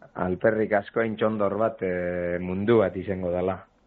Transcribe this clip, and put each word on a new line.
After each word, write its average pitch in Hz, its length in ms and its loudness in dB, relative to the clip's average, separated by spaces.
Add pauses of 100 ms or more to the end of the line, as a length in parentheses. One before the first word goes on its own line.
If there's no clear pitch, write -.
(160)
alperrik 98 580 0
asko 104 300 0
intxondor 107 540 0
bat, 110 240 0
eh, 90 580 -2
mundu 98 400 2
bat 92 160 2
izango 92 360 -4
dala. 92 260 0 (300)